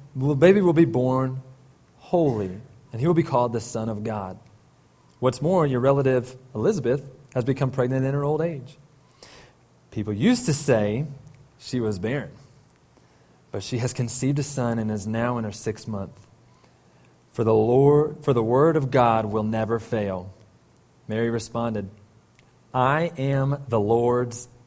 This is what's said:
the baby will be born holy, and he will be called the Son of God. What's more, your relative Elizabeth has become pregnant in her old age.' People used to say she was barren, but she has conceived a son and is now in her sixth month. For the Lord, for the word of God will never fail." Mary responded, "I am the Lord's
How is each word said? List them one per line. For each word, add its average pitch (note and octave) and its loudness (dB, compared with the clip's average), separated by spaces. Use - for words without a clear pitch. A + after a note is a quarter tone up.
the C#3 0
baby F#3 6
will F3 4
be E3 6
born C3 -2
holy, A#2+ 0
and A2+ -10
he D3 0
will F3 4
be E3 4
called B2 0
the A#2 -4
Son A2 -6
of G#2 -6
God. G#2 -8
What's B2+ 0
more, E3+ 2
your C3 0
relative C3 2
Elizabeth C#3+ 0
has B2+ -2
become C3 0
pregnant C3 0
in C3+ -2
her C#3+ -2
old D3+ 0
age.' D3+ -6
People G#2+ -6
used G3+ 2
to D#3+ 2
say A2+ 0
she - -6
was G#2+ -2
barren, A2 -4
but G2 -10
she B2 -6
has A#2+ -4
conceived C3 -2
a D3 -2
son A#2+ -2
and A2 -2
is G#2 -6
now A#2 -2
in A2+ -6
her G#2 -6
sixth - -8
month. G2+ -10
For A#2 -2
the A2+ 4
Lord, C#3 4
for C#3+ 0
the A#2 2
word C3+ 4
of C3+ -2
God A#2 4
will G#2+ -2
never A2 -2
fail." G2 -6
Mary A#2 -2
responded, A2+ -6
"I C#3+ 2
am C#3 -2
the A#2 2
Lord's A#2+ 0